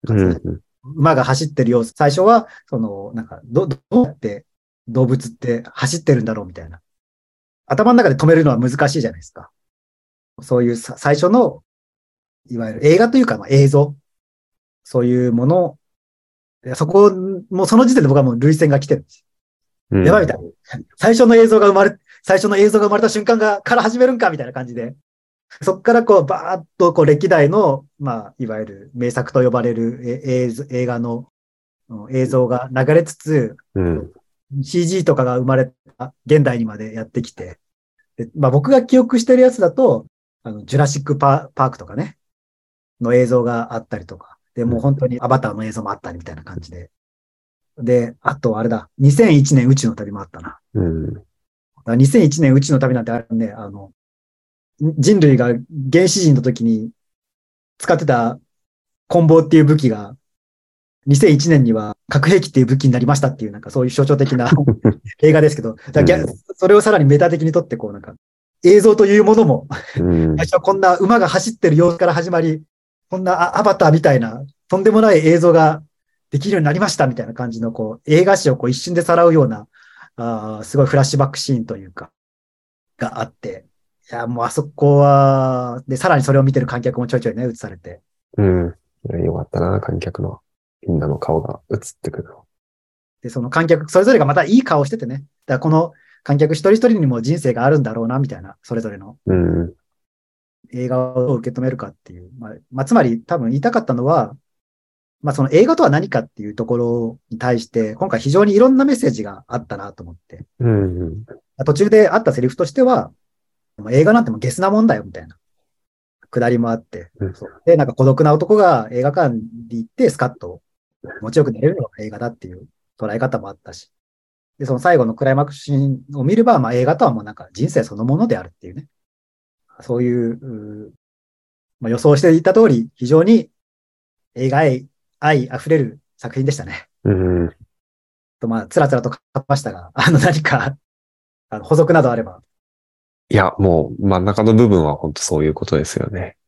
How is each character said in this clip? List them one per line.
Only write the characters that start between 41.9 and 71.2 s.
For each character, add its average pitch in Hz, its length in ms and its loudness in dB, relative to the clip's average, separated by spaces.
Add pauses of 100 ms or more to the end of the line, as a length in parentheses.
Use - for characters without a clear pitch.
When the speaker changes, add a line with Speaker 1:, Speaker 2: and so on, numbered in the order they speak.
Speaker 2:
ね、 - 220 -10 (840)
の 120 140 -2
映 123 140 4
像 123 160 0
が 117 300 -6
あ 117 40 -10
っ 110 100 -12
た 107 100 -10
り 95 80 -16
と 92 120 -20
か、 - 200 -20 (180)
で、 117 100 -6
も 123 120 -2
う - 20 -4
本 139 160 0
当 139 120 -4
に 123 140 -6
ア 120 60 -6
バ 135 120 2
タ 110 100 -6
ー 104 40 -10
の 107 100 -10
映 107 100 -12
像 107 100 -10
も 98 80 -10
あ 101 40 -6
っ - 60 -20
た 87 100 -14
り 85 60 -16
み 85 60 -20
た 85 100 -18
い - 20 -16
な 78 80 -20
感 87 160 -16
じ 82 120 -20
で。 85 180 -20 (880)
で、 120 440 -2
あ - 140 -4
と 110 220 -4
あ 110 60 -6
れ 117 60 -2
だ、 110 280 -6
二 139 140 4
千 185 260 4
一 143 180 2
年 123 120 2
宇 135 80 4
宙 120 120 -4
の 110 80 -2
旅 101 160 -12
も 101 100 -14
あ 95 40 -14
っ - 40 -20
た 85 120 -20
な。 - 180 -20 (140)
Speaker 1:
う 104 80 -4
ん。 80 320 -4
Speaker 2:
だ 98 80 -16
か - 40 -20 (600)
ら 117 100 -2
二 131 100 4
千 160 200 4
一 151 160 0
年 135 120 4
宇 139 80 4
宙 147 120 -2
の 131 60 0
旅 131 140 -2
な 120 100 -4
ん - 20 -8
て 117 60 -8
あ 117 180 -6
れ 113 60 -6
ね、 113 160 -4
あ 104 180 -16
の、 98 220 -20 (880)
人 156 420 2
類 139 160 6
が 120 100 0 (440)
原 180 160 4
始 190 140 -2
人 151 140 4
の 117 60 0
時 117 220 -4
に 113 260 -2 (880)
使 - 140 -4
っ 165 60 2
て 156 80 -6
た 120 340 -2 (680)
棍 170 200 2
棒 160 120 8
っ 151 80 0
て 160 80 2
い 156 60 8
う 151 40 6
武 151 120 4
器 131 120 0
が、 104 280 -8 (880)
二 139 100 4
千 156 180 6
一 147 160 0
年 143 140 4
に 113 100 2
は 107 240 -6 (120)
核 143 200 0
兵 185 120 4
器 - 80 -10
っ - 20 -18
て 135 80 2
い 127 40 4
う - 20 4
武 135 120 0
器 135 80 -4
に 131 60 4
な 120 80 0
り 123 60 0
ま 143 100 2
し - 40 -4
た 135 100 0
っ - 60 -8
て 110 100 -10
い - 20 -10
う、 101 40 -10
な - 80 -18
ん - 20 -20
か - 100 -18
そ 131 100 -2
う 127 40 0
い - 20 -4
う 123 40 -6
象 139 140 0
徴 139 120 2
的 135 180 0
な 123 160 0 (340)
Speaker 1:
<laughs> - 380 -2
Speaker 2:
映 156 80 6
画 151 100 4
で 151 80 4
す 151 60 -2
け 107 60 -10
ど、 113 140 -10
だ - 180 -20
か 156 60 2
ら 139 40 4
逆、 165 200 2
Speaker 1:
う - 20 -6
ん。 - 120 -12 (180)
Speaker 2:
そ 185 120 -2
れ 208 80 6
を 208 60 6
さ - 100 2
ら - 60 4
に 147 80 2
メ 143 120 6
タ 175 120 4
的 156 140 -2
に 160 80 0
撮 165 100 0
っ - 60 -14
て、 113 100 -8
こ 110 100 -12
う 101 60 -14
な 101 60 -18
ん - 20 -20
か、 - 120 -20 (500)
映 196 180 8
像 208 140 6
と 214 120 6
い 202 100 4
う 214 60 6
も 208 120 6
の 220 100 4
も、 143 220 0 (300)
Speaker 1:
う 87 60 -2
ん。 82 340 2
Speaker 2:
最 - 80 -2
初 - 100 -2
は 175 60 2
こ 190 120 0
ん 196 60 -2
な 180 180 4
馬 208 220 2
が 180 80 2